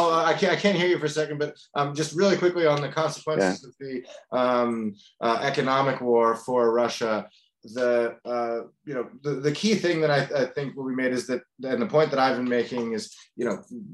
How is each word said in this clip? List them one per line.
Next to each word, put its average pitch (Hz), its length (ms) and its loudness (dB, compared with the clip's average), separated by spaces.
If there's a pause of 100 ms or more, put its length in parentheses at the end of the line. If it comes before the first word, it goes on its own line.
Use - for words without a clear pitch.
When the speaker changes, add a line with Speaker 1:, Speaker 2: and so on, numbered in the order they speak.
(120)
Speaker 1:
I'll, 165 140 2
I 160 80 2
can't, 175 180 2
I 165 60 2
can't 196 200 2
hear 175 120 2
you 170 100 2
for 147 60 -4
a 147 40 0
second, 151 280 -4
but, 147 180 -4 (200)
um, 143 200 -2
just 151 180 -4
really 190 220 4
quickly 175 320 2
on 143 140 2
the 139 80 -6
consequences 156 760 -2
Speaker 2:
Yeah. - 60 -20
Speaker 1:
of - 100 -20
the, 131 580 -8
um, 120 560 0 (280)
uh, 117 200 2
economic 135 600 0
war 117 340 4
for 120 380 2
Russia. 113 560 0 (340)
The, 120 640 0
uh, 117 360 -4 (240)
you 143 100 -8
know, 117 140 -6 (120)
the, 143 140 -4
the 139 160 0
key 208 240 2
thing 170 260 0
that 156 100 2
I, 139 300 2
I 123 60 2
think 143 280 -6
will 131 140 -6
be 127 60 -4
made 127 180 0
is 123 140 -4
that, 123 140 -4 (220)
and 127 180 -2
the 113 40 0
point 147 240 4
that 135 100 0
I've 131 180 4
been 123 120 -2
making 120 440 -2
is, 107 220 -8 (220)
you 120 80 -4
know, 107 180 -4 (300)